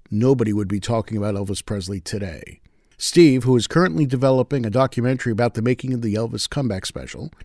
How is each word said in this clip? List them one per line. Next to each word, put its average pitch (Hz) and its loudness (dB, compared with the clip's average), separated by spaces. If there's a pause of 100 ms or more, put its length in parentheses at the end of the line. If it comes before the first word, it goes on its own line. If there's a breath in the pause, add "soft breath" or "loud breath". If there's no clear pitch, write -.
nobody 117 2
would 104 -2
be 101 -4
talking 113 -4
about 104 -2
Elvis 98 -6
Presley 98 -6
today. 90 -10 (380)
Steve, 139 6
who 127 4
is 113 2
currently 165 2
developing 131 0
a 107 -2
documentary 127 0
about 117 0
the 113 -4
making 127 -2
of 120 -4
the 107 -2
Elvis 113 -4
Comeback 110 -4
Special, - -12 (160 soft breath)